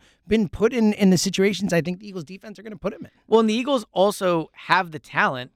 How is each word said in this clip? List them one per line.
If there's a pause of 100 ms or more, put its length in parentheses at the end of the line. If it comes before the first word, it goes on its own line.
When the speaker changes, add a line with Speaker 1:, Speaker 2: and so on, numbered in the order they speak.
(280)
Speaker 1:
been
put
in,
in
the
situations
I
think
the
Eagles
defense
are
gonna
put
him
in. (160)
Speaker 2:
Well,
and
the
Eagles
also
have
the
talent